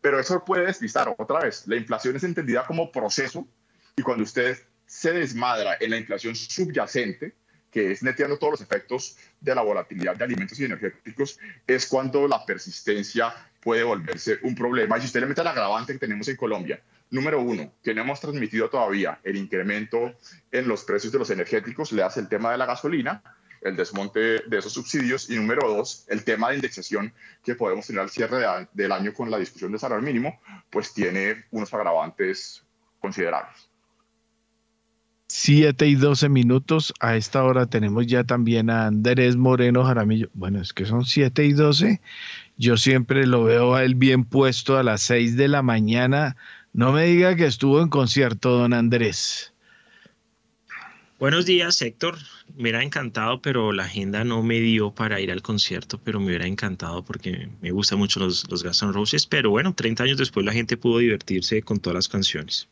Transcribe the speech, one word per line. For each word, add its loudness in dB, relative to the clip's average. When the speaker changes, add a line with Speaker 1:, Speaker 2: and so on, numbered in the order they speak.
Speaker 1:
Pero 0
eso -2
puede 0
despistar -4
otra -2
vez. -6
La -2
inflación -4
es -6
entendida -2
como -4
proceso -6
y -4
cuando -2
usted -2
se -4
desmadra -2
en -4
la -2
inflación -8
subyacente, -6
que 0
es -6
neteando -2
todos 0
los -6
efectos -8
de -2
la 0
volatilidad -2
de -6
alimentos -6
y -2
energéticos, -8
es 0
cuando 0
la 0
persistencia -4
puede 0
volverse -2
un -4
problema. 0
Y -2
si -8
usted -2
le -2
mete -4
el 0
agravante -4
que -8
tenemos -6
en -6
Colombia, -6
número -2
uno, -4
que -4
no -4
hemos -6
transmitido -4
todavía -2
el -4
incremento -4
en -2
los -4
precios -4
de 0
los -4
energéticos, -4
le 0
hace -4
el -10
tema -2
de -4
la -2
gasolina, -4
el -4
desmonte -2
de -2
esos -6
subsidios, -4
y -6
número 0
dos, -4
el -4
tema -2
de -2
indexación -6
que -6
podemos -4
tener -4
al -6
cierre -4
de 0
a-, -4
del -2
año -2
con -6
la -2
discusión -6
del -6
salario -4
mínimo, -4
pues -6
tiene -4
unos -8
agravantes -4
considerables. -6
Speaker 2:
Siete 6
y 8
doce 4
minutos. 4
A 0
esta 0
hora 4
tenemos 0
ya 2
también 2
a 2
Andrés 4
Moreno 4
Jaramillo. 2
Bueno, -2
es -8
que -4
son 0
siete 2
y 6
doce. 4
Yo 4
siempre 4
lo 4
veo 6
a 4
él 2
bien 6
puesto 4
a 2
las 2
seis 2
de 4
la 4
mañana. 2
No 2
me 4
diga 6
que 4
estuvo 4
en 4
concierto, 2
don 4
Andrés. 0
Speaker 3:
Buenos 4
días, 2
Héctor. -4
Me -10
hubiera 0
encantado, -2
pero 0
la -2
agenda -4
no 0
me 2
dio 2
para -4
ir -4
al -6
concierto, -4
pero -4
me 0
hubiera -2
encantado -6
porque -10
me -6
gustan 0
mucho -2
los, -2
los -6
Guns -2
N' -2
Roses. -2
Pero 2
bueno, 2
treinta -2
años 0
después -2
la -2
gente -2
pudo 2
divertirse 0
con -2
todas -4
las -2
canciones. -4